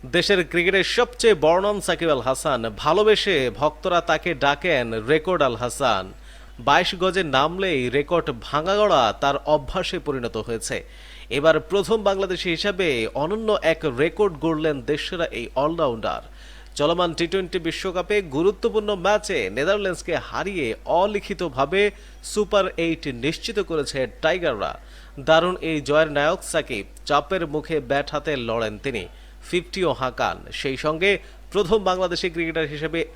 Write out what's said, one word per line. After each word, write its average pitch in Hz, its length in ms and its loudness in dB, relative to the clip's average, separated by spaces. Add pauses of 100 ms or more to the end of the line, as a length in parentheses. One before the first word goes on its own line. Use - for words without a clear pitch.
(160)
দেশের 180 240 4 (120)
ক্রিকেটের 180 440 2
সবচেয়ে 226 480 4
বর্ণম 190 340 4 (100)
সাকিব 165 280 0
আল 120 140 -2
হাসান, 131 320 0 (220)
ভালোবেসে 202 540 4 (220)
ভক্তরা 170 420 0
তাকে 160 280 0 (140)
ডাকেন 143 440 2 (240)
রেকর্ড 160 360 2
আল 117 160 0
হাসান। 113 420 0 (640)
বাইশ 165 240 4 (100)
গজে 185 220 2 (140)
নামলেই 165 440 2 (160)
রেকর্ড 156 300 0 (200)
ভাঙাগড়া 180 540 2 (180)
তার 139 160 2 (180)
অভ্যাসে 151 440 -2 (100)
পরিণত 127 280 -2 (120)
হয়েছে। 113 300 -4 (600)
এবার 156 180 6 (140)
প্রথম 196 280 2 (120)
বাংলাদেশি 190 460 -2
হিসাবে 190 320 0 (360)
অনন্য 214 260 -2 (220)
এক 160 80 0 (220)
রেকর্ড 170 320 2 (100)
গড়লেন 156 340 0 (120)
দেশসেরা 165 380 -2 (120)
এই 120 60 -6 (180)
অলরাউন্ডার। 120 580 0 (560)
চলমান 165 400 2
টি 170 100 0
টোয়েন্টি 185 400 -2
বিশ্বকাপে 180 480 -2 (200)
গুরুত্বপূর্ণ 208 540 2 (160)
ম্যাচে 208 340 2 (180)
নেদারল্যান্ডসকে 180 560 0 (160)
হারিয়ে 156 380 -4 (320)
অলিখিতভাবে 180 840 0 (500)
সুপার 208 340 2 (200)
এইট 160 180 -2 (200)
নিশ্চিত 165 340 -4 (120)
করেছে 143 300 -2 (240)
টাইগাররা। 151 480 0 (560)
দারুণ 165 280 6 (140)
এই 156 80 0 (100)
জয়ের 156 300 4
নায়ক 160 240 2 (100)
সাকিব, 135 340 -4 (200)
চাপের 147 420 0
মুখে 156 300 -4 (120)
ব্যাট 139 220 0
হাতে 151 220 -2 (140)
লড়েন 113 280 -2 (100)
তিনি, 117 180 -4 (440)
ফিফটিও 175 520 -2
হাঁকান। 123 380 -2 (240)
সেই 135 240 -4
সঙ্গে 160 260 2 (420)
প্রথম 202 260 2 (100)
বাংলাদেশি 185 400 0
ক্রিকেটার 160 440 -4
হিসেবে 156 260 -4 (160)